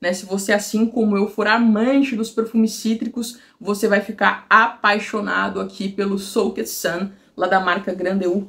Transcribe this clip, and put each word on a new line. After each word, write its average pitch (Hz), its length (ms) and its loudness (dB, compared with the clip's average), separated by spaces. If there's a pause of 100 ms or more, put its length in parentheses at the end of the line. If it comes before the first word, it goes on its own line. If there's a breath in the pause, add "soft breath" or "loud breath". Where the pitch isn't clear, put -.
né? 175 100 0
Se 185 140 -6
você, 196 260 -4
assim 214 340 0
como 214 320 2
eu, 208 120 2
for 208 180 -2
amante 233 680 4
dos 220 140 -4
perfumes 220 440 0
cítricos, 226 640 -4 (200 loud breath)
você 202 280 -2
vai 202 140 4
ficar - 480 -2
apaixonado 202 1120 2
aqui 196 260 -8
pelo 196 320 -2
Soaked - 480 -2
Sun, 180 420 -4 (260 loud breath)
lá 185 120 0
da 190 120 4
marca 185 340 0
Grandeur 190 560 0